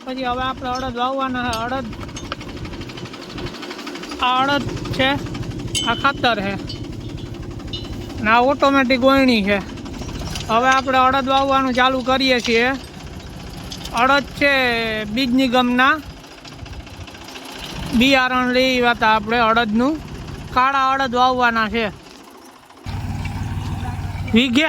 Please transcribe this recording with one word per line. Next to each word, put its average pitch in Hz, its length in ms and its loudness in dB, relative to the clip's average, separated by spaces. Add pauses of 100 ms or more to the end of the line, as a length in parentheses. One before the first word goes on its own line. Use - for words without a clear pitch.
પછી 262 280 -6
હવે 254 140 -2
આપણે 262 260 -6
અડદ 254 300 -4
વાવવાના 262 480 -2
છે. 233 140 -2
અડદ, 247 240 -4 (2500)
આ 247 140 2
અડદ 277 240 0 (320)
છે, 262 120 2 (800)
આ 233 140 0
ખાતર 262 420 2
છે 196 80 -4 (1700)
ને 214 80 2
આ 240 200 6
ઓટોમેટિક 269 500 4 (100)
ઓયણી 254 380 6
છે. 202 100 2 (920)
હવે 240 200 4
આપણે 262 300 4
અડદ 262 340 4
વાવવાનું 269 440 2
ચાલુ 262 200 4 (100)
કરીએ 262 280 4 (100)
છીએ. 233 200 4 (1300)
અડદ 269 260 4 (120)
છે 285 120 4 (640)
બીજ 247 260 0
નિગમના 254 540 4 (2000)
બિયારણ 254 580 4
લઈ 254 160 4
આવ્યા 240 220 4
હતા 220 200 4
આપણે 220 320 0
અડદનું. 226 480 2 (600)
કાળા 262 360 4
અડદ 269 240 0
વાવવાના 247 580 4
છે, 233 120 0 (2500)
વીઘે 262 340 2